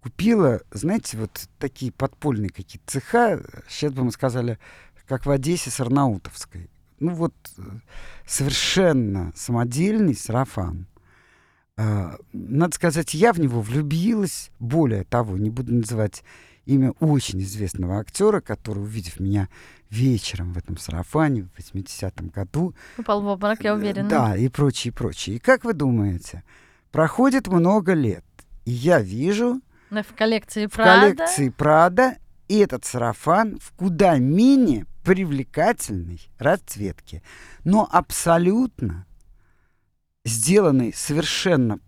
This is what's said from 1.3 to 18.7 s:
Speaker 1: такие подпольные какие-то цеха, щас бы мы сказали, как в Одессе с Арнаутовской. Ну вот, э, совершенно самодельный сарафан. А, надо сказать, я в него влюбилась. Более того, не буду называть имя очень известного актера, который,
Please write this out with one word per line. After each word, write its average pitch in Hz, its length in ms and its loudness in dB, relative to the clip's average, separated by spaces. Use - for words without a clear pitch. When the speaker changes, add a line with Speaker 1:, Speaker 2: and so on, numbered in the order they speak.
Speaker 1:
такие 131 320 -6
подпольные 123 600 -4
какие-то - 420 -18
цеха, 220 480 0
щас 147 240 -4
бы 131 120 -2
мы 120 80 -2
сказали, 120 460 -4
как 131 180 -4
в 143 40 0
Одессе 143 400 -2
с - 100 -8
Арнаутовской. 120 920 -2
Ну 165 140 -2
вот, 165 200 -4
э, - 40 -18
совершенно 127 1080 0
самодельный 139 800 0
сарафан. 95 720 -6
А, 104 380 -2
надо 131 440 -2
сказать, 165 380 -2
я 208 180 4
в 175 80 -2
него 120 200 0
влюбилась. 160 920 -2
Более 120 440 0
того, 113 340 -2
не 107 120 0
буду 120 240 -4
называть 110 480 -2
имя 131 340 2
очень 139 420 0
известного 95 560 -4
актера, 196 420 0
который, 101 440 -8